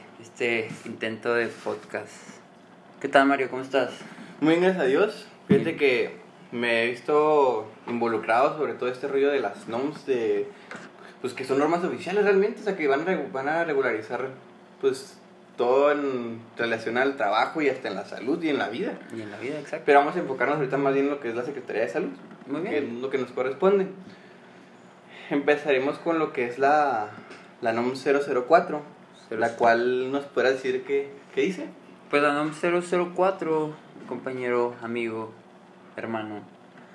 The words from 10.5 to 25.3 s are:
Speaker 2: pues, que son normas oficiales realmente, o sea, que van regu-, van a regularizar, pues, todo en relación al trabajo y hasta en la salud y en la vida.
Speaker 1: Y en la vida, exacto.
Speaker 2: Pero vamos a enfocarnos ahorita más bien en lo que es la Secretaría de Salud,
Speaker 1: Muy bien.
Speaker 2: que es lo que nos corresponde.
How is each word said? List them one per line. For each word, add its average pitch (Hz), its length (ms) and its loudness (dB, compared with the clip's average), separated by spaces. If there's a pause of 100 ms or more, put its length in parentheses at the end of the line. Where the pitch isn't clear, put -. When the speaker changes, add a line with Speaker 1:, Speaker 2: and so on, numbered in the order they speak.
Speaker 2:
pues, 120 140 -6
que 131 100 -10
son 135 140 0
normas 170 260 2
oficiales 175 400 -2
realmente, 202 360 4
o - 40 -10
sea, 190 120 -2
que 151 120 -2
van 143 180 2
regu-, 160 260 -2
van 135 160 -4
a 165 160 0
regularizar, 127 640 -2 (520)
pues, - 380 -2 (380)
todo 135 360 4
en 127 480 -4 (160)
relación 117 420 -2
al 135 180 2
trabajo 110 460 0
y 135 60 4
hasta 127 200 -4
en 101 80 -6
la 98 80 -8
salud 160 380 -4
y 156 80 0
en 135 80 2
la 104 100 -2
vida. 175 240 -4 (240)
Speaker 1:
Y 113 60 -8
en 104 80 -10
la 101 80 -12
vida, 139 220 -8
exacto. 160 260 -10
Speaker 2:
Pero 143 140 10
vamos 151 160 2
a 180 40 -2
enfocarnos 131 380 0
ahorita 135 200 -2
más 135 160 2
bien 139 120 2
en 143 60 0
lo 143 80 -6
que 120 80 -6
es 117 60 -4
la 120 100 -4
Secretaría - 380 -4
de 117 60 0
Salud, 160 220 -4 (360)
Speaker 1:
Muy 147 160 -6
bien. 208 100 -6
Speaker 2:
que - 80 0
es 117 120 -4
lo 127 180 -6
que 135 80 0
nos 123 140 -4
corresponde. 185 540 2 (1400)